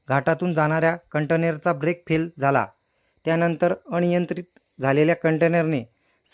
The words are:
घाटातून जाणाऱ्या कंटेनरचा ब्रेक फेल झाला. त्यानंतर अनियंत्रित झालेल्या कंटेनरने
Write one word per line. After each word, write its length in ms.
घाटातून 440
जाणाऱ्या 440
कंटेनरचा 600
ब्रेक 360
फेल 220
झाला. 260
त्यानंतर 500
अनियंत्रित 680
झालेल्या 340
कंटेनरने 760